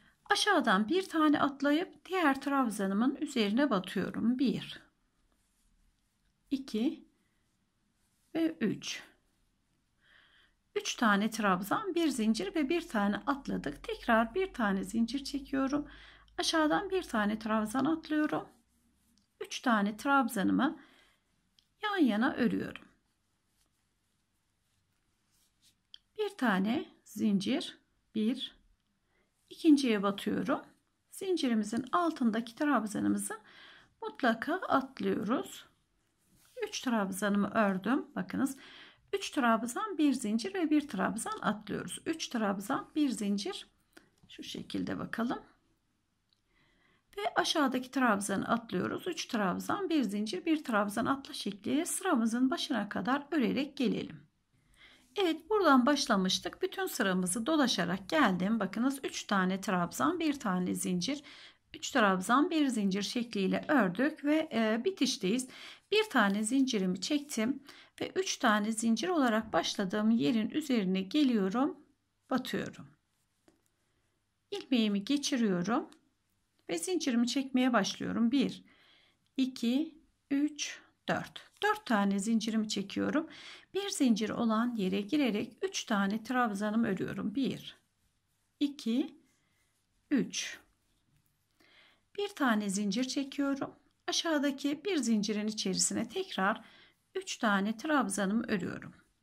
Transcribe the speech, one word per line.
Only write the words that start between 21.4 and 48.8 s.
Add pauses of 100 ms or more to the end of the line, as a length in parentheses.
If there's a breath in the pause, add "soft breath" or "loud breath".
yan
yana
örüyorum. (3250)
Bir
tane (200)
zincir, (360)
bir, (920)
ikinciye
batıyorum. (500)
Zincirimizin
altındaki
trabzanımızı (640 loud breath)
mutlaka
atlıyoruz. (1000)
Üç
trabzanımı
ördüm. (100)
Bakınız, (560 loud breath)
üç
trabzan,
bir
zincir
ve
bir
trabzan
atlıyoruz.
Üç
trabzan,
bir
zincir. (600 soft breath)
Şu
şekilde
bakalım. (1800)
Ve (140)
aşağıdaki
trabzanı
atlıyoruz.